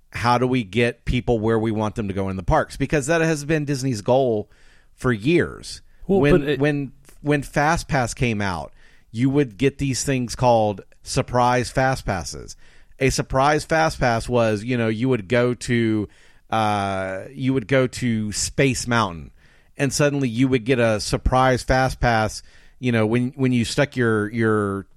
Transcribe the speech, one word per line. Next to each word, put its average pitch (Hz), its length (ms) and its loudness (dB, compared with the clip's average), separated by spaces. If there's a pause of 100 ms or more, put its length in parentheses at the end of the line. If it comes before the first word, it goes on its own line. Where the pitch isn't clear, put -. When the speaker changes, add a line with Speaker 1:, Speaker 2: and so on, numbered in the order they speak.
(140)
Speaker 1:
how 120 240 2
do 123 80 0
we 127 160 0
get 117 420 -2
people 123 340 0
where 113 200 2
we 110 120 0
want 107 260 -2
them 107 120 -4
to 95 60 -4
go 95 140 -4
in 95 80 -6
the 95 60 -8
parks? 147 340 0
Because 143 300 -2
that 165 140 2
has 160 240 0
been 151 200 0
Disney's 131 380 -4
goal 120 480 2 (440)
for 127 180 0
years. 104 680 -2 (240)
Speaker 2:
Well, 196 140 2
Speaker 1:
When, 143 120 6
Speaker 2:
but 147 160 4
it 135 120 0
Speaker 1:
when, 143 320 0 (300)
when 147 200 0
Fast 156 460 0
Pass 127 260 0
came 117 260 -2
out, 90 320 -4 (380)
you 120 200 0
would 131 280 0
get 135 200 2
these 135 260 -2
things 123 300 -2
called 110 480 2 (200)
surprise 123 680 0
Fast 131 340 -2
Passes. 80 520 -8 (420)
A 135 120 2
surprise 143 540 0
Fast 160 340 0
Pass 117 300 0
was, 113 340 2
you 123 140 -4
know, 117 120 0
you 113 200 -2
would 110 200 0
go 123 260 2
to, 113 540 -2 (420)
uh, 98 800 -2
you 131 220 -2
would 123 120 -4
go 131 200 2
to 110 460 -4
Space - 540 -2
Mountain, 95 440 -2 (460)
and 139 160 -2
suddenly 143 360 0
you 120 200 0
would 127 160 0
get 127 140 0
a 113 220 2
surprise 127 640 0
Fast 131 380 0
Pass. 110 420 0 (360)
You 123 140 -2
know, 110 140 2
when, 123 240 0
when 131 220 0
you 120 120 2
stuck 135 320 -2
your, 110 340 2
your 107 560 0 (100)